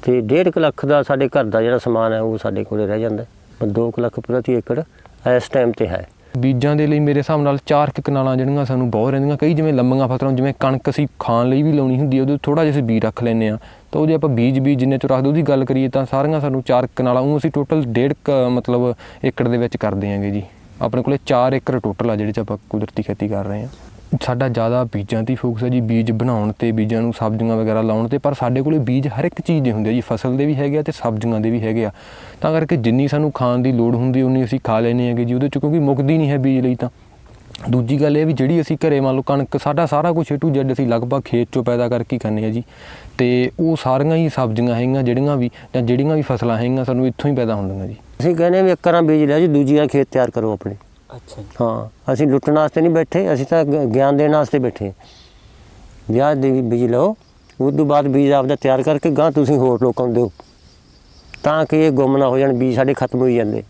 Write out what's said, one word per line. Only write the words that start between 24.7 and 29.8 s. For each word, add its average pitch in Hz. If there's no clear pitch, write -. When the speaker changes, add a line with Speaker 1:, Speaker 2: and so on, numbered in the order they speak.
Speaker 2:
ਬੀਜਾਂ 110
'ਤੇ 110
ਹੀ 127
ਫੋਕਸ 117
ਹੈ 127
ਜੀ, 127
ਬੀਜ 113
ਬਣਾਉਣ 113
'ਤੇ, 117
ਬੀਜਾਂ 110
ਨੂੰ 117
ਸਬਜ਼ੀਆਂ 113
ਵਗੈਰਾ 110
ਲਾਉਣ 110
'ਤੇ, 135
ਪਰ 143
ਸਾਡੇ 127
ਕੋਲੇ 151
ਬੀਜ 131
ਹਰ 123
ਇੱਕ 170
ਚੀਜ਼ 160
ਦੇ 123
ਹੁੰਦੇ 107